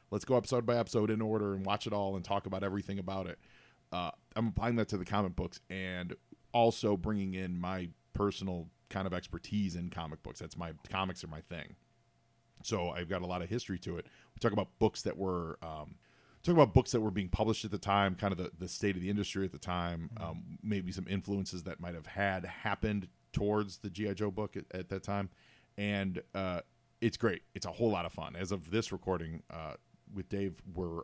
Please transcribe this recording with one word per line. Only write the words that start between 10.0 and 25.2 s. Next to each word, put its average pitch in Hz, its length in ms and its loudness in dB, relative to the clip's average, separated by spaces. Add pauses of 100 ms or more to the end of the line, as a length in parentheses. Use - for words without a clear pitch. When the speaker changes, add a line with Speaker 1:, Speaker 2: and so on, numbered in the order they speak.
Speaker 1:
books. - 180 -10
That's 80 160 -12
my, 85 160 -6 (160)
comics 95 360 -2
are 92 40 -10
my 78 140 -10
thing. - 340 -10 (880)
So 87 280 0
I've 85 180 -4
got 90 140 -2
a - 20 -4
lot 90 160 -2
of 87 80 -6
history 98 300 -2
to 87 180 -6
it. - 80 -8 (300)
We - 40 -14
talk 117 120 4
about 101 160 2 (100)
books - 240 4
that 85 160 -2
were, 90 460 -2
um, 78 320 -10 (480)
talk 175 100 6
about 143 220 10
books 131 160 8
that 117 100 4
were 107 80 4
being 95 200 0
published 110 360 2
at 95 60 -4
the 98 80 -2
time, 98 340 6
kind 98 180 2
of 90 60 -2
the, 87 220 -4
the 90 80 -6
state 101 280 0
of 90 60 -2
the 92 80 0
industry 101 360 0
at 90 60 -2
the - 60 -12
time, 85 580 -2
Speaker 2:
Mm-hmm. 82 140 -8
Speaker 1:
um, 82 140 -8 (180)
maybe 95 300 -2
some 87 180 -6
influences 95 540 -2
that 87 160 -6
might 87 160 -6
have 80 100 -10
had 95 400 0
happened 101 600 -2 (240)
towards 104 480 2
the 104 100 -6
G 101 180 -4
I 101 60 0
Joe 104 160 0
book 101 260 -4
at, 98 160 -6
at 90 180 -6
that 95 120 -4
time. 101 280 -2 (480)